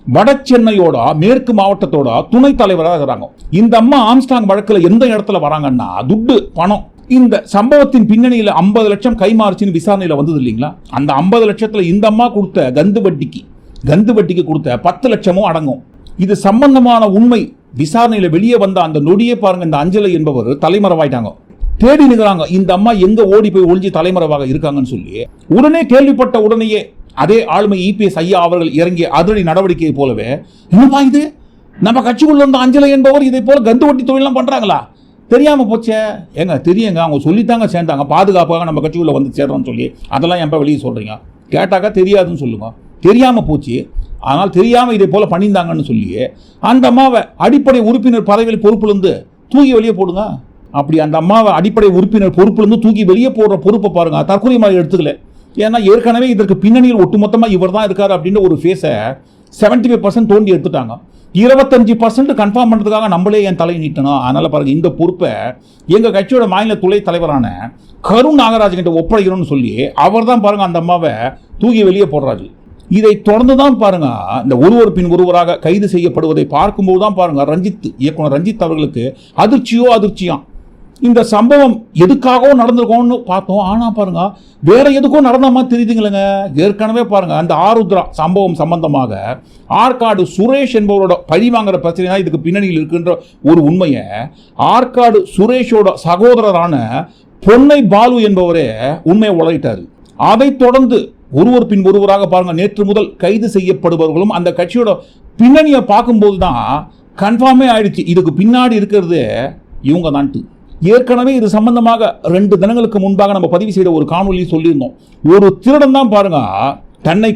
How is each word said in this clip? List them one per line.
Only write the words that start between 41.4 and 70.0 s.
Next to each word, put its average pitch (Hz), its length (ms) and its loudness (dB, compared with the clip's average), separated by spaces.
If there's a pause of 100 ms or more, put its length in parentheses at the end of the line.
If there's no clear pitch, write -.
கேட்டாக்கா 190 440 -2
தெரியாதுன்னு 185 440 0
சொல்லுங்க, 113 260 -10 (360)
தெரியாம 233 440 4
போச்சு. 131 280 -4 (520)
ஆனால் 175 280 -2
தெரியாம 240 400 2
இதை 190 100 2
போல 196 240 0
பண்ணியிருந்தாங்கன்னு 175 580 -2
சொல்லி 110 200 -4 (600)
அந்த 254 220 2
அம்மாவை 247 280 2 (260)
அடிப்படை 262 440 2
உறுப்பினர் 233 400 0
பதவியில் 220 360 0
பொறுப்புலேருந்து 202 480 0 (380)
தூக்கி 269 260 4
வெளியே 226 220 2
போடுங்க. 185 240 -4 (560)
அப்படி 151 240 -2
அந்த 151 200 -2
அம்மாவை 208 340 2
அடிப்படை 208 400 2
உறுப்பினர் 185 400 0
பொறுப்புலேருந்து 214 480 2
தூக்கி 214 240 2
வெளியே 226 280 2
போடுற 208 180 2 (100)
பொறுப்பை 202 320 0
பாருங்க, 165 220 0 (100)
தற்கொலை 214 340 0
மாதிரி 196 160 2
எடுத்துக்கல. 170 340 -2 (420)
ஏன்னா 220 220 -2 (140)
ஏற்கனவே 233 420 2
இதற்கு 190 300 0
பின்னணியில் 240 400 4
ஒட்டுமொத்தமா 208 500 0
இவர் 185 220 0
தான் 214 120 -2
இருக்காரு 196 280 -2
அப்படின்ற 185 320 -2
ஒரு 160 140 0
ஃபேஸை 170 300 -2 (600)
செவன்டி 226 360 0
ஃபைவ் 208 140 0
பர்சன்ட் 214 280 0
தோண்டி 202 240 2
எடுத்துட்டாங்க. 139 400 -6 (400)
இருபத்தஞ்சு 247 640 4
பர்சன்ட் 240 400 0
கன்ஃபார்ம் 220 300 0
பண்றதுக்காக 214 420 -2
நம்மளே 202 340 0
ஏன் 180 140 -4
தலை 170 220 -2
நீட்டணும்? 143 420 -2
அதனால 139 260 -2
பாருங்க, 143 240 -2
இந்த 165 140 -2 (100)
பொறுப்பை 175 320 -2 (560)
எங்க 226 200 2 (100)
கட்சியோட 226 360 0
மாநில 214 300 -2
துணை 196 240 0
தலைவரான 156 400 -2 (640)
கருண் 277 320 2
நாகராஜன் 220 400 0
கிட்ட 170 180 -2
ஒப்படைக்கணும்னு 185 540 -2
சொல்லி 120 200 -2 (320)